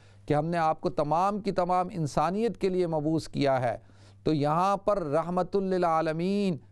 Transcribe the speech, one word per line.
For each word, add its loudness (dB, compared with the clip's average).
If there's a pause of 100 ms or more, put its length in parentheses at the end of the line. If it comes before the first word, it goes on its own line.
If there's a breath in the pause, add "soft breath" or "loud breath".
(260 soft breath)
کہ 0
ہم 2
نے -2
آپ 0
کو -2
تمام 0
کی -2
تمام 0
انسانیت 0
کے -2
لیے 0
مبعوث -2
کیا 0
ہے۔ -2 (460 soft breath)
تو 0
یہاں 2
پر 0
رحمت -2
للعالمین، 0 (140)